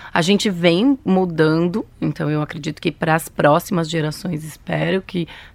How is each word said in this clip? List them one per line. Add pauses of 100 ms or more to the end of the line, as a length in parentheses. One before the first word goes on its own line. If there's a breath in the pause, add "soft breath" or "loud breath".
(140 loud breath)
a
gente
vem
mudando, (160)
então
eu
acredito
que
pras
próximas
gerações,
espero
que (280 loud breath)